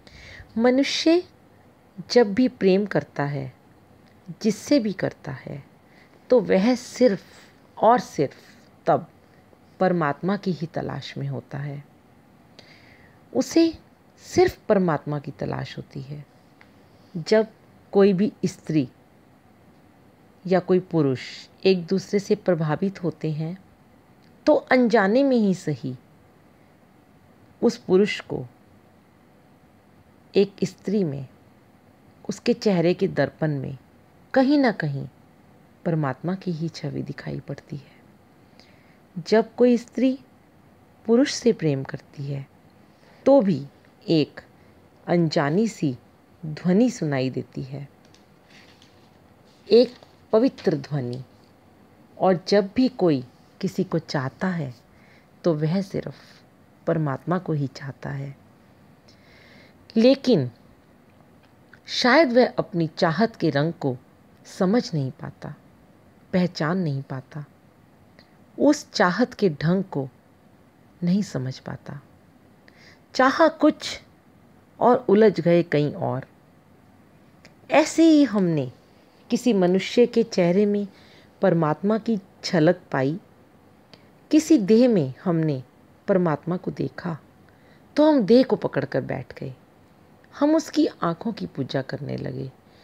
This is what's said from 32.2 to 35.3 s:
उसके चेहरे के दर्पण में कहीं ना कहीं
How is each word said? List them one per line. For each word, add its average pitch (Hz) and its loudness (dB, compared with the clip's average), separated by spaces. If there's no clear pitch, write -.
उसके 233 -2
चेहरे 180 2
के 180 -2
दर्पण 147 -2
में 135 -10
कहीं 269 4
ना 254 2
कहीं 139 -6